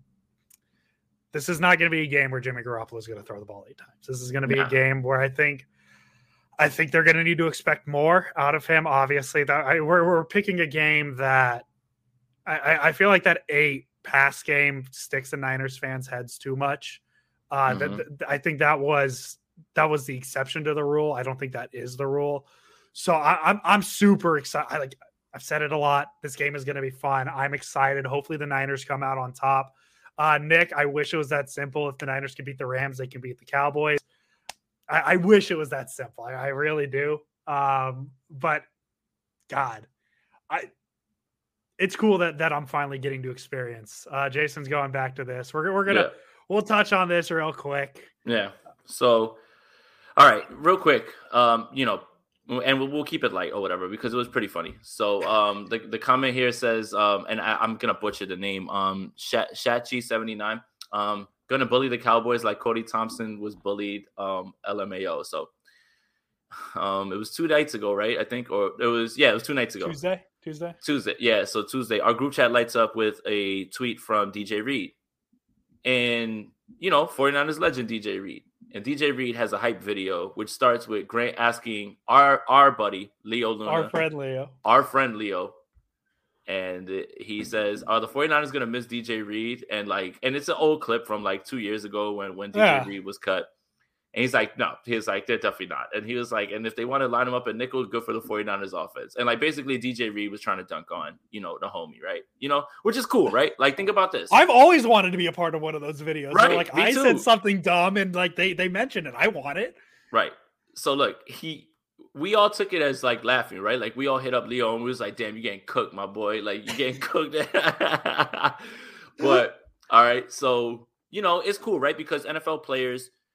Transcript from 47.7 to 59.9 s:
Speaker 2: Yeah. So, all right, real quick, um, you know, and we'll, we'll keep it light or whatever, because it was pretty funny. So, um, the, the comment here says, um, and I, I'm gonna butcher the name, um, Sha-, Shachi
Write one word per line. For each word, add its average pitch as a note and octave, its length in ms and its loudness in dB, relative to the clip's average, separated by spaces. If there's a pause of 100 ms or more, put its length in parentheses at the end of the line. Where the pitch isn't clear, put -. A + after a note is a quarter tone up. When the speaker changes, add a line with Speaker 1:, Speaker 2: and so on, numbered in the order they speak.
Speaker 2:
Yeah. G#2+ 240 0 (340)
So, A2+ 540 2 (800)
all C#3 120 12
right, G#2 200 2
real D#3 260 2
quick, C#3+ 300 4 (260)
um, A#2 400 4
you C3+ 140 -2
know, G2 160 -2 (460)
and C3+ 300 2
we'll, C3+ 100 -2
we'll D3 160 -4
keep D#3 200 -4
it G#2+ 80 0
light F2+ 200 -4
or G2+ 80 -4
whatever, F#2 280 -4
because A2 240 -6
it B2 40 -6
was A#2+ 120 -2
pretty A2 200 -2
funny. E2 340 -8
So, G#2 440 -2
um, G#2 400 2
the, A2+ 120 -4
the A2 200 -8
comment C3 360 2
here B2+ 180 2
says, A2+ 400 -2
um, G#2 360 2
and A2 120 -4
I, G#2 160 0
I'm A2+ 200 -2
gonna G#2+ 180 -2
butcher G#2 320 -6
the F#2+ 100 -8
name, F#2+ 320 -8
um, F#2+ 460 -4
Sha-, - 400 -4
Shachi A#2+ 480 -4